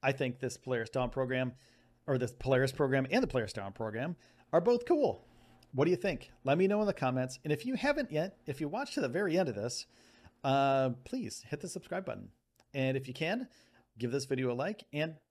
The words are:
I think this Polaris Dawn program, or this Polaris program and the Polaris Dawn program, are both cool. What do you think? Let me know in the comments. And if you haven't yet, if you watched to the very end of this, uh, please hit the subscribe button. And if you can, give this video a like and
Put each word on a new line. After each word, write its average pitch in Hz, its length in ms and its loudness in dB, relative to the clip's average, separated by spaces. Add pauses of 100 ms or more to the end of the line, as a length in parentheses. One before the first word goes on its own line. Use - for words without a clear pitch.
I 135 100 2
think 131 280 -2
this 123 160 -4
Polaris 120 340 -4
Dawn 127 200 -2
program, 127 420 0 (540)
or 135 120 2
this 120 180 -2
Polaris 127 360 2
program 135 380 2
and 220 120 4
the 190 60 -2
Polaris 113 240 -2
Dawn 98 200 -8
program, 117 440 -4 (360)
are 170 80 6
both 240 240 2
cool. 302 400 2 (480)
What 135 140 2
do 170 40 4
you 180 60 4
think? 175 340 -4 (140)
Let 139 140 4
me 190 80 6
know 208 140 4
in 214 60 2
the 202 60 0
comments. 127 520 0
And 147 80 0
if 226 120 -2
you 262 100 -2
haven't 285 380 0
yet, 165 320 -2
if 135 160 -6
you 151 80 -2
watched 226 260 -4
to 302 60 -2
the 139 80 2
very 165 300 2
end 180 100 2
of 117 60 -4
this, 107 320 -4 (580)
uh, 135 460 4 (140)
please - 440 -8
hit 147 120 -6
the 190 80 -10
subscribe - 360 -8
button. 98 240 -8 (460)
And 131 200 0
if 135 140 -4
you 127 60 -8
can, 208 340 -2 (480)
give 117 140 -2
this 131 160 -2
video 131 260 0
a - 20 0
like 160 380 -4
and 156 220 -2 (160)